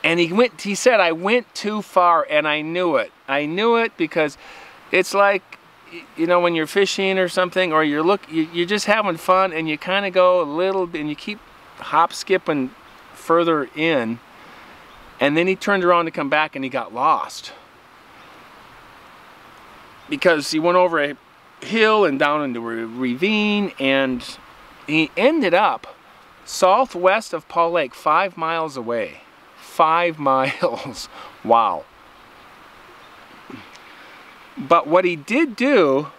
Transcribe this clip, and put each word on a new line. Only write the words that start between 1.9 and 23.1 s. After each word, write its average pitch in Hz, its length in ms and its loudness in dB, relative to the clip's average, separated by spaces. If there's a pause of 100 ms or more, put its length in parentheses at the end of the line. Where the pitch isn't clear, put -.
and 151 180 0
I 151 140 0
knew 165 360 -2
it. 104 140 -2 (160)
I 143 180 -2
knew 214 320 0
it," 226 200 -2
because 156 400 -2 (540)
it's - 220 0
like, 202 440 0 (340)
y-, 170 120 -18 (120)
you 165 120 -2
know, 180 120 4
when 175 140 2
you're 160 140 -2
fishing 190 500 0
or 185 100 0
something, 180 460 -2
or 156 100 2
you're 151 200 0
look, 196 180 2 (100)
you, 160 220 -2
you're 175 140 -2
just 202 180 -2
having 208 320 0
fun, 185 360 2
and 160 140 -4
you 151 100 -4
kinda 196 340 -4
go 180 300 4
a - 40 -2
little, 185 380 -2 (120)
and 151 140 -4
you 147 60 -6
keep - 240 -12 (400)
hop 160 340 0
skipping 147 580 -2 (560)
further 165 480 2
in, 135 440 -2 (1000)
and 143 160 2
then 175 120 2
he 190 80 0
turned 196 280 -2
around 175 220 4
to 160 60 -8
come 143 180 -6
back, 151 260 -2
and 135 80 -8
he 131 60 -6
got 120 240 -8
lost 127 580 -4 (2500)
because 151 420 2
he 156 80 -2
went 175 180 2
over 165 260 2
a 143 140 -6 (440)
hill 214 440 2
and 139 120 0
down 147 240 2
into 123 180 -6
a 113 260 -6
ravine, 190 960 -2